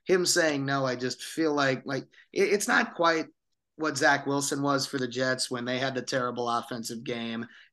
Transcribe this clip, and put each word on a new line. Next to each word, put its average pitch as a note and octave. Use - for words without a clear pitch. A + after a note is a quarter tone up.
him F#3
saying D#3
no, C#3
I B2+
just B2
feel D#3+
like, C3+
like, C3+
it, F#3
it's G#3
not A3+
quite E3
what D3+
Zach C#3
Wilson C#3
was C#3
for -
the B2+
Jets B2+
when B2
they B2
had C3
the B2+
terrible B2
offensive A#2
game A#2